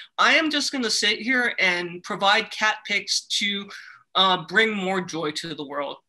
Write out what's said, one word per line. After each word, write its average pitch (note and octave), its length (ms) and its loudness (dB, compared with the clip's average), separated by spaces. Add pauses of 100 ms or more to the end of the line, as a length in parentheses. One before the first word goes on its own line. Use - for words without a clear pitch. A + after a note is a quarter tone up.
(180)
I A3+ 160 6
am D#4 160 4
just C#4+ 220 -2
gonna B3 180 -2
sit G#3+ 300 0
here B3 380 0
and F3 440 -2
provide G#3 480 2
cat G#3+ 360 0
pics G3+ 360 -2 (160)
to, G3+ 300 -2 (460)
uh, F3+ 320 4
bring G#3+ 280 2
more F#3+ 260 -2
joy D#3+ 320 -4
to D#3+ 220 -8
the D3 120 -10
world. C#3 320 -8 (100)